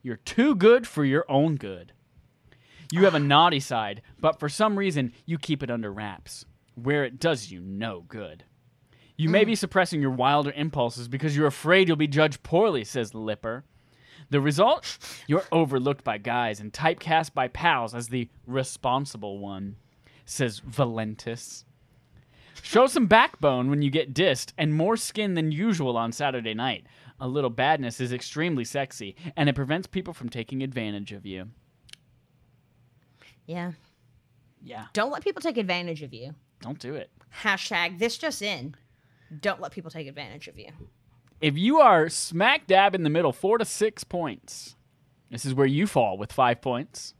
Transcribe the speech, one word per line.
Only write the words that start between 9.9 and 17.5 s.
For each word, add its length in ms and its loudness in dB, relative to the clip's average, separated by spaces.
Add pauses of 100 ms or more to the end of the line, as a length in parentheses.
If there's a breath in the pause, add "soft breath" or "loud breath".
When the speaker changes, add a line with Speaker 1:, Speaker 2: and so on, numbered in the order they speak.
Speaker 1:
your 100 0
wilder 440 2
impulses 520 -2
because 280 -4
you're 120 4
afraid 400 4
you'll 100 2
be 100 2
judged 360 2
poorly, 400 2
says 300 -6
Lipper. 520 -8 (640 soft breath)
The 100 2
result? 580 2 (300 loud breath)
You're 240 2
overlooked 520 2
by 160 -4
guys 400 -2
and 120 -12
typecast 600 0
by 140 0
pals 480 0